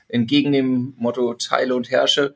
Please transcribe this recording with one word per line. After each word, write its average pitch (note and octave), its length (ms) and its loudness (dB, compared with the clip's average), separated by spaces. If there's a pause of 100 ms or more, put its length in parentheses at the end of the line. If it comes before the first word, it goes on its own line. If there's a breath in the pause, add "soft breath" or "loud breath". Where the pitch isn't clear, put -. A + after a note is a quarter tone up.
entgegen C#3 440 0
dem C3 460 0
Motto A#2 380 -2
„Teile C3 400 -2
und A#2+ 160 -6
herrsche“, C3+ 440 2